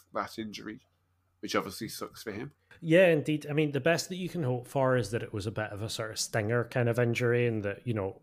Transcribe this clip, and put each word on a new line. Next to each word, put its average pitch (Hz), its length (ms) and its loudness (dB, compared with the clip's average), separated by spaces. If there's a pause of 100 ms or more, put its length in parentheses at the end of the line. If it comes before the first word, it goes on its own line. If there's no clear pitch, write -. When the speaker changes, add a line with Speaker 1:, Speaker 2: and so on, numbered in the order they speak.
(140)
Speaker 1:
that 104 260 -4
injury, 107 400 -10 (600)
which 104 140 -4
obviously 101 340 -2
sucks - 340 -12
for 110 80 -6
him. 104 200 -8 (300)
Speaker 2:
Yeah, 170 260 6
indeed. 151 420 2
I 147 40 -4
mean, 151 180 2
the 139 80 -2
best 165 300 2
that 185 80 -8
you 180 100 -6
can 175 160 -4
hope 123 240 -2
for 131 300 2
is 104 140 0
that 110 120 -2
it 104 100 -10
was 104 140 -4
a 110 40 -2
bit 107 200 -4
of 101 100 -8
a 110 80 -6
sort 110 220 -6
of 101 80 -8
stinger 117 500 0
kind 120 200 2
of 117 100 2
injury 120 480 4
and 110 160 0
that, 101 220 -4
you 120 80 -2
know, 98 280 -2